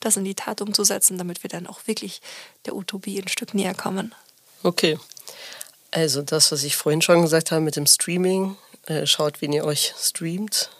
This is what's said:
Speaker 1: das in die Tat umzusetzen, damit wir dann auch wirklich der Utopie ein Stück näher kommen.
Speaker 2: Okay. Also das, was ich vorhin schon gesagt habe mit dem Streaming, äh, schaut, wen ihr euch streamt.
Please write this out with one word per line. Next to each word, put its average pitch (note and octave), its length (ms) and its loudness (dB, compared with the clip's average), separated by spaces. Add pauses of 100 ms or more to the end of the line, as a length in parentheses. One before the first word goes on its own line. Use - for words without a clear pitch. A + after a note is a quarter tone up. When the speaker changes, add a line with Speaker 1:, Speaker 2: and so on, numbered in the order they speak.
Speaker 1:
das A3 160 2
in G3 80 -2
die G3 100 -4
Tat - 260 -6
umzusetzen, G3+ 560 2
damit F3 280 -6
wir F#3+ 60 -6
dann F3 180 -10
auch - 180 -16
wirklich G#3+ 340 -6 (460)
der - 80 -8
Utopie G3 480 -8
ein F#3+ 60 -8
Stück - 260 -6
näher F#3+ 200 0
kommen. F#3+ 400 -4 (500)
Speaker 2:
Okay. F3 340 2 (960)
Also D3 300 2
das, D3+ 280 2
was C#3+ 140 -2
ich D3 120 -2
vorhin D3+ 240 2
schon E3+ 220 8
gesagt D#3+ 300 4
habe D#3+ 80 4
mit D#3 160 0
dem D3 100 0
Streaming, F#3 720 2 (300)
äh, D3+ 200 -2
schaut, D3+ 360 2
wen D3 100 -2
ihr D3+ 120 2
euch D3+ 320 0
streamt. - 840 -4